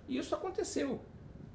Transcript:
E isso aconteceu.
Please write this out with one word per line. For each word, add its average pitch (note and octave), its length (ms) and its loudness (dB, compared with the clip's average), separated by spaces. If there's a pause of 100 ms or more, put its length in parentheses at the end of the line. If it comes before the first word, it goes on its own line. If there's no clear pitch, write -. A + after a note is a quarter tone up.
E B3+ 80 2
isso D#4+ 180 4
aconteceu. C#4+ 640 2 (560)